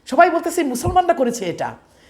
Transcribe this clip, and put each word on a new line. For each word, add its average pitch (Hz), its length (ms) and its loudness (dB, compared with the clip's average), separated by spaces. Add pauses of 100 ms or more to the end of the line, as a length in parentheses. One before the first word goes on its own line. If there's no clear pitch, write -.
সবাই 339 240 4
বলতেছে 330 340 -2
মুসলমানরা 349 500 0
করেছে 240 320 -2
এটা, 151 300 -6 (340)